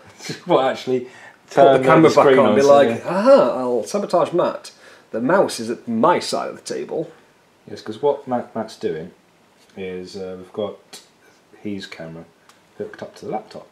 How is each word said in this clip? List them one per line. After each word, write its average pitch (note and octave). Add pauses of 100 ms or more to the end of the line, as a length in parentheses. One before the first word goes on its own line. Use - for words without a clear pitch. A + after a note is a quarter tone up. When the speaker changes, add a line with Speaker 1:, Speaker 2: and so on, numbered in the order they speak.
Speaker 1:
<laughs> -
What, D3
actually? B2+
Speaker 2:
Put -
the C#3 (160)
Speaker 1:
Turn C3
Speaker 2:
camera D3
Speaker 1:
the -
Speaker 2:
back -
Speaker 1:
screen C3
Speaker 2:
on A2
and G#2
be C#3
Speaker 1:
on, C#3
Speaker 2:
like, C#3 (140)
Speaker 1:
so, -
yeah. F3
Speaker 2:
"Aha, G#3
I'll B2
sabotage F#3
Matt. - (380)
The A2
mouse D#3+
is A2+
at -
my B2+
side -
of -
the - (120)
table." - (580)
Speaker 1:
Yes, G#2
'cause G#2+
what C#3+
Matt, A#2+
Matt's A2
doing E2 (680)
is, F#2
uh, F#2
we've F2+
got - (580)
his G2+
camera E2 (540)
hooked -
up -
to -
the -
laptop. -